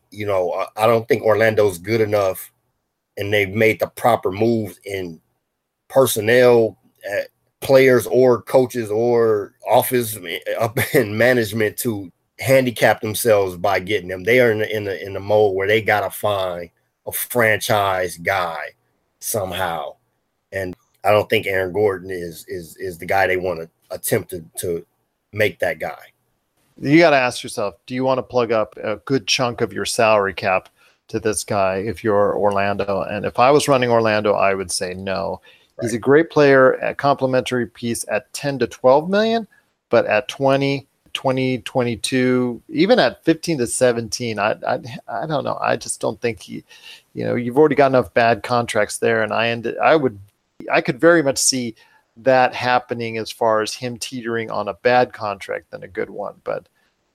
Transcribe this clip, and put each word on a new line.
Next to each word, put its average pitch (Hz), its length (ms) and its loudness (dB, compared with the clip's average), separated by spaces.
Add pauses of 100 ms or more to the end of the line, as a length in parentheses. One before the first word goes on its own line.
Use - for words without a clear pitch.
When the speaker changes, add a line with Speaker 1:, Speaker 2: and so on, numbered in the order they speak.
Speaker 1:
you 104 160 -10
know, 92 280 -2
I, 92 120 -4 (100)
I 107 120 2
don't 113 200 2
think 110 140 0
Orlando's 107 560 2
good 107 240 -2
enough, 101 500 -2 (640)
and 101 160 -6
they've 101 220 0
made 110 260 2
the 92 80 0
proper 110 440 0
moves 110 520 0
in 95 380 -8 (680)
personnel, 120 920 4 (280)
uh, 98 180 -4 (340)
players 131 480 4
or 120 340 4
coaches 120 480 0
or 113 640 0 (160)
office 120 500 2
ma-, 87 180 -10 (220)
up 113 260 -2
<laughs> - 100 -12
in 107 200 2
management 110 640 0
to 101 340 -6 (280)
handicap 127 600 2
themselves 101 540 0
by 95 240 0
getting 92 280 -4
them. 92 160 -10
They 120 160 4
are 120 120 4
in 107 80 0
the, 107 160 -4
in 107 100 -4
the, 92 200 -6
in 98 80 -10
the 95 60 -8
mold 104 360 2
where 98 120 -2
they 110 120 4
gotta 104 300 0
find 92 640 -4 (340)
a - 60 -10
franchise 101 1080 0
guy 85 520 -4 (500)
somehow. 90 800 -6 (540)
And 95 240 -8 (280)
I 98 80 2
don't 104 180 2
think 104 160 0
Aaron 95 260 -2
Gordon 95 380 0
is, 87 380 -10
is, 87 300 -12
is 90 200 -10
the 90 80 -14
guy 95 220 0
they 92 100 0
wanna 87 320 -6 (220)
attempt 92 400 -4
to, 87 120 -10 (140)
to 87 260 -6 (500)
make 101 260 -2
that 85 180 -4
guy. 80 360 -14 (640)
Speaker 2:
You 139 180 2
gotta 165 200 6
ask 123 260 -2
yourself, 104 320 -6 (100)
do 127 80 -12
you 127 100 -4
wanna 131 200 0
plug 120 280 -2
up 110 260 -2
a 107 180 -6 (100)
good 131 220 -2
chunk 120 340 -2
of 104 100 -4
your 101 140 -6
salary 107 480 2
cap 95 340 -2 (420)
to 113 100 -6
this 104 240 -2
guy 95 320 0
if 98 280 -6
you're 101 320 2
Orlando? 101 680 0
And 98 200 -6
if 98 140 -6
I 127 140 4
was 147 160 2
running 123 240 2
Orlando, 107 420 2
I 98 220 2
would 95 160 -6
say 90 240 -6
no. 92 460 -6 (380)
He's 113 140 -4
a 120 40 -4
Speaker 1:
Right. 104 40 -6
Speaker 2:
great 151 300 4
player, 135 420 6
a 113 220 -4
complimentary 127 720 0
piece 117 400 -8
at 107 260 -6
ten 139 240 -6
to 117 80 0
twelve 147 460 2
million, 220 360 0 (420)
but 117 180 4
at 104 200 0
twenty, 139 600 0 (260)
twenty 131 460 -2
twenty-two, 123 1120 -2
even 196 300 2
at 123 240 0
fifteen 160 340 0
to 120 100 -2
seventeen, 117 720 -2
I, 107 160 0 (120)
I, 117 120 -2 (280)
I 120 180 -8
don't 147 180 -4
know. 110 180 -4
I 120 160 0
just - 220 -10
don't 120 220 -6
think 117 200 -6
he, 113 220 -14 (500)
you 123 100 -8
know, 113 120 -2
you've 120 220 -4
already 151 180 6
got 139 120 4
enough 131 260 2
bad 117 300 2
contracts 117 540 -2
there, 113 260 0
and 104 100 -4
I 113 160 0
ended, 117 280 -6
I 123 180 4
would, 123 240 -2 (520)
I 156 100 2
could 147 180 -6
very 165 240 6
much 135 140 -2
see 123 380 -2 (420)
that 127 360 4
happening 120 640 -2
as 110 140 -8
far 110 300 0
as 104 120 -4
him 123 240 -10
teetering 113 540 -8
on 104 160 -6
a 98 60 -6
bad 123 400 0
contract 104 580 -8
than 104 120 -16
a 104 40 -18
good 101 220 -8
one. 101 340 -10
But, 107 240 -8 (480)